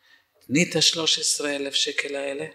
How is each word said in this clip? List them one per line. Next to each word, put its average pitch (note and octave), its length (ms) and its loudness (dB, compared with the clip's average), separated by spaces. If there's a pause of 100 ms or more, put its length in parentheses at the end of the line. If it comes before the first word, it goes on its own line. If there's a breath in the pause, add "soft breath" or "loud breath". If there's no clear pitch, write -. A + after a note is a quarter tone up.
(400 soft breath)
תני D#3 300 2
את E3+ 60 -2
השלוש D#3+ 440 2
עשרה D3 360 -2
אלף C#3 180 -4
שקל C#3+ 420 -2
האלה, C#3 380 -4